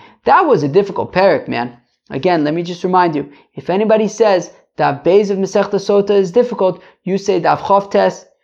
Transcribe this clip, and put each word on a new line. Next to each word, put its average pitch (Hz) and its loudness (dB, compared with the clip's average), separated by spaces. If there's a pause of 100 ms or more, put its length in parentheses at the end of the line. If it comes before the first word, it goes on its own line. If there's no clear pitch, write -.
(260)
That 294 4
was 247 2
a 147 0
difficult 190 -2
parak, 180 2
man. 120 -6 (320)
Again, 151 -2
let 147 -2
me 170 -4
just 175 -12
remind 180 2
you, 143 -6 (220)
if - -12
anybody 214 0
says 196 0 (260)
that 143 -2
Beis 196 4
of 196 -2
Masechta 190 -2
Sota 202 0
is 196 2
difficult, 202 0 (220)
you 185 -2
say 190 -2
Daf 147 0
Chof 196 0
Tes 190 0 (180)